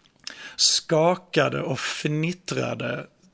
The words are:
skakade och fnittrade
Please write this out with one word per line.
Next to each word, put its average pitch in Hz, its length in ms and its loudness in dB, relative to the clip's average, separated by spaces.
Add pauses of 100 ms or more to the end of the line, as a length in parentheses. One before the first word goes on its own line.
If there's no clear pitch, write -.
(560)
skakade 156 1040 2
och 151 180 -4
fnittrade 127 1300 -4 (260)